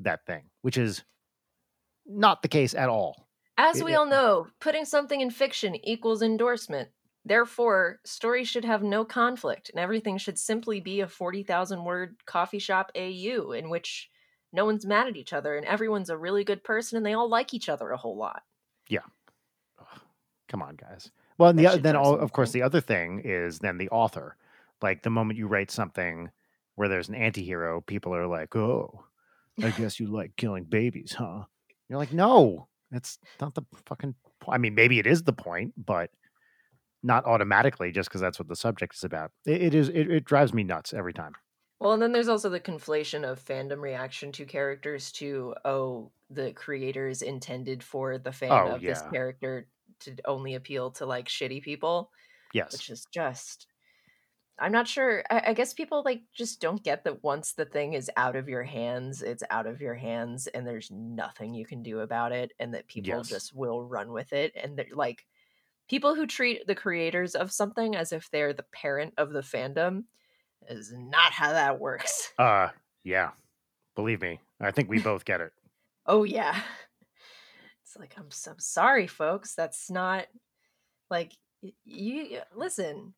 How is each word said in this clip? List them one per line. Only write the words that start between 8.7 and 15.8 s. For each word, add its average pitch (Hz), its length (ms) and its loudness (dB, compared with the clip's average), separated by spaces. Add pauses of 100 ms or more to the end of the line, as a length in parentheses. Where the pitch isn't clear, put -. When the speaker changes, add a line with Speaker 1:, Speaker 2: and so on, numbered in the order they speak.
Speaker 2:
no 208 200 2
conflict, 233 680 -2
and 165 80 -4
everything 202 400 -2
should - 180 -6
simply 220 420 -2
be 185 220 -4
a 185 60 -2
forty 185 340 -6
thousand 185 420 -2
word 180 340 -4 (100)
coffee 185 320 -2
shop 190 340 0
A 185 160 -4
U 185 420 -4
in 143 200 -6
which - 400 -6 (400)
no 190 140 2
one's 214 200 2
mad 208 220 4
at 220 100 -6
each 131 160 -10
other, 147 240 -2
and 147 80 -6
everyone's 208 460 0